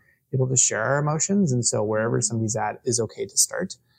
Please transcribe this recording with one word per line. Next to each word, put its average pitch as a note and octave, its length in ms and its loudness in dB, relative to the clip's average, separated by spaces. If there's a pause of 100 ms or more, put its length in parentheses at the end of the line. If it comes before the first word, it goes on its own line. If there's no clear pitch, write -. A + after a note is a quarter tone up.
(320)
be C3 60 0
able C3 120 0
to C3 80 0
share G#2+ 260 2
our C#3 160 2
emotions. D#3 540 2
And A#2+ 120 0
so A#2 160 0
wherever A2 400 0
somebody's A2+ 340 -2
at G#2+ 280 -4
is A#2 160 0
okay G#2+ 260 -6
to - 120 -8
start. - 400 -2 (200)